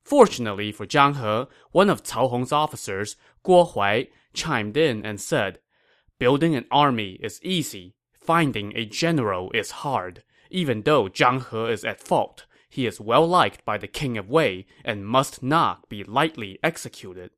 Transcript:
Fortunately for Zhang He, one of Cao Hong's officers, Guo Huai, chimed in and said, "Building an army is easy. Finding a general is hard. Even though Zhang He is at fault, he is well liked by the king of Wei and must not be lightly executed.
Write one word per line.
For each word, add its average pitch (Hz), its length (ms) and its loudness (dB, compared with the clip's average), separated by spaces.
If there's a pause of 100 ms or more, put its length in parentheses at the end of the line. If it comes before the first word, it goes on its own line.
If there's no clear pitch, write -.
Fortunately 110 680 2
for 104 160 -10
Zhang 143 300 4
He, 113 340 -2 (180)
one 190 220 4
of 123 100 0
Cao 120 300 -2
Hong's 123 200 -4
officers, 117 640 -4 (300)
Guo 180 260 6
Huai, 107 380 0 (240)
chimed 117 420 -4
in 131 300 0
and 104 160 -10
said, 104 380 -4 (580)
"Building 143 380 4
an 120 160 -4
army 123 400 2 (100)
is - 220 -10
easy. 123 500 -6 (260)
Finding 131 560 0
a 113 120 -6
general 107 640 -2
is 107 180 -2 (160)
hard. 92 380 -6 (260)
Even 139 320 -2
though 127 280 2
Zhang 127 380 0
He 113 240 -4
is 107 140 -4
at 107 160 -6
fault, - 460 -4 (200)
he 127 200 -6
is 98 120 -6
well 123 280 4
liked 170 380 2
by 107 120 -4
the 101 100 -10
king 123 300 -6
of 98 140 -10
Wei 113 340 0 (180)
and 104 220 -6
must 131 380 -2
not 131 460 0
be 101 140 -12
lightly 113 600 -4
executed. 92 760 -8